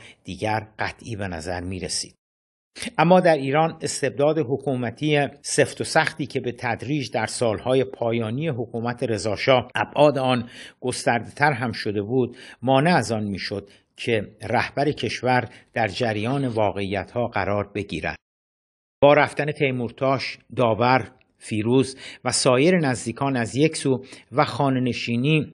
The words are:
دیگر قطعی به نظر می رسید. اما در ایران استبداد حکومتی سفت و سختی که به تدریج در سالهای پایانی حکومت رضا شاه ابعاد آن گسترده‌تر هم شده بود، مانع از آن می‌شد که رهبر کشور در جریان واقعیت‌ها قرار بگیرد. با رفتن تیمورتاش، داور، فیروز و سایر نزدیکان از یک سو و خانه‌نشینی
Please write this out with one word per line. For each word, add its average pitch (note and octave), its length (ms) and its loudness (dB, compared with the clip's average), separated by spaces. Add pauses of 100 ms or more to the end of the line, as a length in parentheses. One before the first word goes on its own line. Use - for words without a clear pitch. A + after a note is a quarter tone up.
(240)
دیگر G#2+ 440 -4 (120)
قطعی - 360 -8
به G2 120 -6
نظر F2 320 -6
می F2+ 200 -8
رسید. - 360 -8 (840)
اما F3 220 6
در E3 180 4
ایران D3+ 440 0
استبداد C#3+ 580 0
حکومتی C3+ 880 0 (140)
سفت - 400 0
و - 20 -2
سختی D3+ 420 0
که B2+ 140 -6
به A#2 120 -6
تدریج A#2+ 600 -4
در A2+ 140 -2
سالهای A#2+ 580 0
پایانی A#2 640 -4
حکومت A#2+ 560 -4
رضا G#2+ 320 -2
شاه B2 400 2
ابعاد C#3 420 4
آن B2+ 320 0 (320)
گسترده‌تر B2 680 0
هم A#2+ 200 -2
شده G#2 300 -4
بود، A#2+ 360 0 (240)
مانع C3+ 340 4
از A2+ 160 0
آن G#2+ 120 -2
می‌شد G2+ 460 -6 (280)
که G#2+ 300 -2 (220)
رهبر C3 420 0
کشور B2 580 -2 (240)
در A2+ 140 0
جریان A2 600 -2
واقعیت‌ها G2+ 800 -2
قرار G2+ 480 -2
بگیرد. E2 420 -6 (840)
با C#3+ 120 8
رفتن D3 380 2
تیمورتاش، C3 840 -2 (180)
داور، A#2 560 4 (260)
فیروز A#2+ 600 0 (280)
و B2 60 0
سایر D3 460 4
نزدیکان C3 600 -2
از A#2 180 -2
یک D#3 200 2
سو B2+ 280 0 (280)
و C#3 140 4
خانه‌نشینی B2+ 1080 0